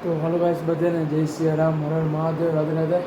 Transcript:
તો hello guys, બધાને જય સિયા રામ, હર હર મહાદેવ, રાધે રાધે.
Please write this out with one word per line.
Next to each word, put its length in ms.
તો 60
hello 280
guys, 280
બધાને 400
જય 200
સિયા 300
રામ, 300
હર 80
હર 80
મહાદેવ, 540
રાધે 200
રાધે. 320